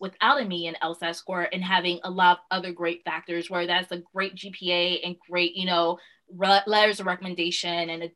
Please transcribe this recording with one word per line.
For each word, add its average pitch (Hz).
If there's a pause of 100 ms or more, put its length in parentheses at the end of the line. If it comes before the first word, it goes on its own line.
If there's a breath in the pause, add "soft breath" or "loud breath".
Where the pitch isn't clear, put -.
without 220
a -
median 170
L 165
sat 170
score 180
and 185
having 180
a 190
lot 180
of -
other 180
great 170
factors, 170
where 180
that's 180
a 175 (100)
great 190
G 190
P 180
A 175
and 175 (140)
great, 175
you 185
know, 170 (380 loud breath)
re-, 196
letters 208
of 196
recommendation 175
and 170